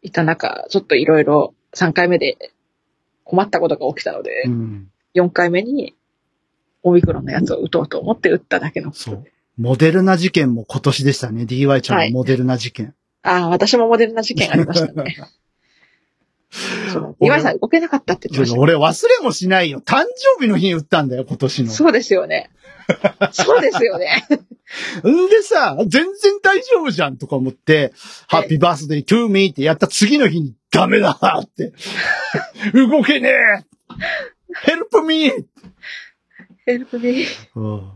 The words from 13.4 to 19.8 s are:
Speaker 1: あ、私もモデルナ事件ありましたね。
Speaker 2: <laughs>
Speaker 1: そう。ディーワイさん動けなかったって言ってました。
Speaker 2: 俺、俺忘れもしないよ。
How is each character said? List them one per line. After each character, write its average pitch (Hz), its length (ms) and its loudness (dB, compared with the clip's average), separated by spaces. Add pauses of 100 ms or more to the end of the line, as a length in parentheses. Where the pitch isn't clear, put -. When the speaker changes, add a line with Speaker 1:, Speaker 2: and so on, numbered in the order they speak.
Speaker 1:
あ、 170 40 -2
私 196 280 2
も 233 100 4
モ 233 100 4
デ 226 120 4
ル 226 40 -8
ナ 226 100 -4
事 220 120 -6
件 - 160 -2
あ 147 60 0
り 165 80 4
ま - 100 -6
し 165 100 0
た - 80 -8 (120)
ね。 - 140 -10
Speaker 2:
<laughs> - 1700 -14
Speaker 1:
そ 175 60 -4
う。 151 220 -10
デ - 60 6
ィ - 20 6
ー - 20 6
ワ 294 80 4
イ - 40 0
さ 220 100 0
ん - 60 -6
動 - 100 -4
け 330 100 2
な 330 100 -2
か 277 100 -2
っ - 60 -6
た 180 100 -2
っ - 40 -8
て - 100 -14
言 156 60 -12
っ - 0 -
て 131 60 -2
ま 127 60 2
し 120 60 -2
た。 120 60 0
Speaker 2:
俺、 151 160 6
俺 147 100 2
忘 180 220 0
れ 480 180 4
も 233 60 2
し 185 160 -4
な 190 160 2
い 165 80 -2
よ。 135 100 -10